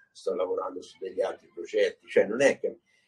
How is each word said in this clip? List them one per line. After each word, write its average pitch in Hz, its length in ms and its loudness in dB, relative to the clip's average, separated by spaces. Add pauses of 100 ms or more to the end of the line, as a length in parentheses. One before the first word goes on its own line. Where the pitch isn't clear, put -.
(120)
sto - 220 -4
lavorando 92 480 -4
su - 160 -20
degli - 240 -4
altri - 320 -6
progetti, 98 540 -2
cioè 98 180 4
non 117 160 -2
è 131 160 6
che, - 220 -6 (280)